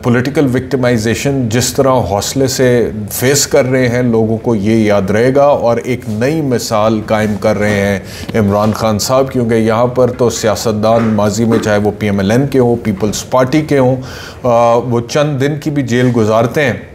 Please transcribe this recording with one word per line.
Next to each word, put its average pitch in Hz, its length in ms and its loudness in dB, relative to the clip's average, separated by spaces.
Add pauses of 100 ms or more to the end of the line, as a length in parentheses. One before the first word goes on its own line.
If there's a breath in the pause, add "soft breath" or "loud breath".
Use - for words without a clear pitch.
political 131 420 0
victimization 123 1040 0
जिस 123 260 -2
तरह 131 140 2
हौसले 113 580 0
से 123 460 0 (180)
face 139 340 0
कर 143 200 2
रहे 127 220 0
हैं, 120 160 0
लोगों 113 340 0
को 117 180 0
ये 107 220 2
याद 101 340 2
रहेगा 131 360 4
और 117 320 2
एक 123 300 -6
नई 127 320 -2
मिसाल 110 600 0
कायम 107 340 0
कर 107 200 0
रहे 104 180 0
हैं 98 300 0 (320 loud breath)
इमरान 104 360 2
खान 110 260 0
साहब, 131 320 0
क्योंकि 120 260 0
यहाँ 113 320 2
पर 123 220 2
तो 120 200 0
सियासतदान 110 760 0
माजी 107 420 0
में 110 140 2
चाहे 104 200 0
वो 104 120 0
पीएमएलएन 104 560 0
के 135 120 0
हों, 120 180 2
People's 104 440 -4
Party 131 400 0
के 151 160 0
हों, 131 200 2
अ, 120 880 0
वो 120 140 0
चंद 147 400 -2
दिन 143 200 -2
की 156 100 -4
भी 143 140 -2
जेल 123 280 2
गुजारते 117 500 2
हैं 110 340 -4